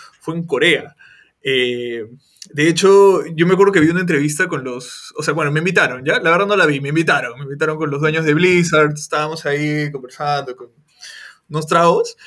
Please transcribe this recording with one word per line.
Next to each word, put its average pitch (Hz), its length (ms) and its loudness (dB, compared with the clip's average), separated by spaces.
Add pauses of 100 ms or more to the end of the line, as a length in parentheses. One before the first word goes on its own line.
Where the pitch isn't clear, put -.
(200)
fue 160 140 -8
en 170 100 -6
Corea. 151 520 0 (440)
Eh, 123 640 -4 (460)
de 151 180 0
hecho, 196 580 6
yo 165 200 0
me 185 60 2
acuerdo 196 200 4
que 190 80 4
vi 160 100 4
una 175 100 0
entrevista 160 480 0
con 139 160 -6
los, - 520 -12
o 151 60 -8
sea, 151 120 -2
bueno, 147 180 -2
me 156 80 0
invitaron, 156 440 0
¿ya? 196 140 0
La 170 120 0
verdad 185 160 2
no 202 100 0
la 180 100 4
vi, 143 140 0
me 139 80 -8
invitaron, 147 500 -2
me 143 60 -12
invitaron 156 320 -4
con 151 140 -4
los 143 100 -4
dueños 156 240 0
de 151 100 2
Blizzard, 170 600 2
estábamos 156 520 -6
ahí 147 460 -2
conversando 139 640 -6
con 120 140 -20 (760)
unos 151 180 -6
tragos, 170 500 2 (100)